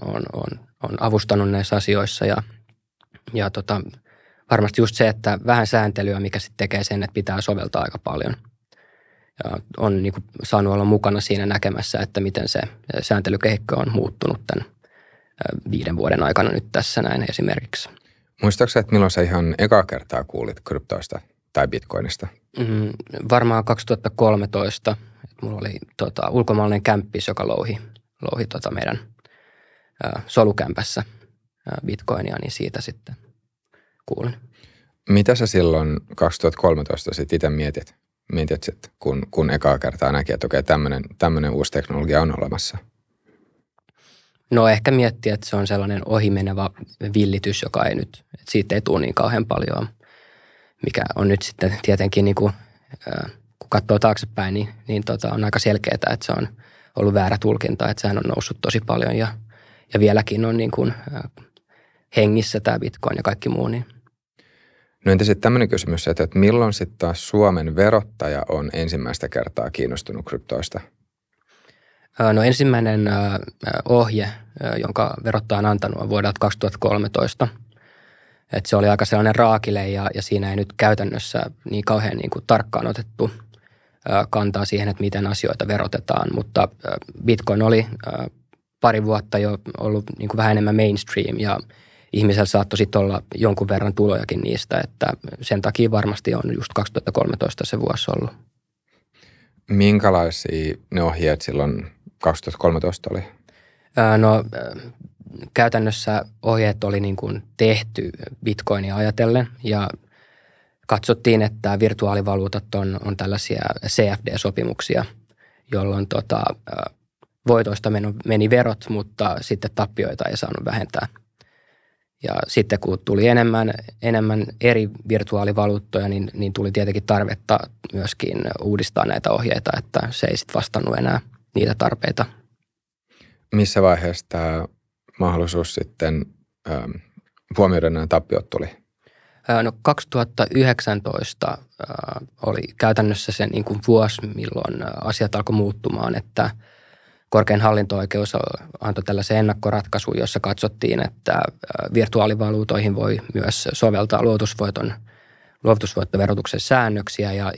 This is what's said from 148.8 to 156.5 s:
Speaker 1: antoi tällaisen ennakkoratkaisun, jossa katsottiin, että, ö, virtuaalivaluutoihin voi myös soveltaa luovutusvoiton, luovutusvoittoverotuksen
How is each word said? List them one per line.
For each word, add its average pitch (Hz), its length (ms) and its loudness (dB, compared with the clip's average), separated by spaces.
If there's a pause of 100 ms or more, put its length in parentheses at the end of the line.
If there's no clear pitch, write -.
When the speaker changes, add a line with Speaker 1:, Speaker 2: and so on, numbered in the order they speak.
Speaker 1:
antoi 101 240 -4
tällaisen 101 320 0
ennakkoratkaisun, 104 840 0
jossa 113 220 -2
katsottiin, 101 640 0
että, - 260 -2
ö, - 640 -4
virtuaalivaluutoihin 107 1000 2
voi 107 260 0 (140)
myös 104 380 -2
soveltaa 107 500 2
luovutusvoiton, 110 680 0 (720)
luovutusvoittoverotuksen 101 960 0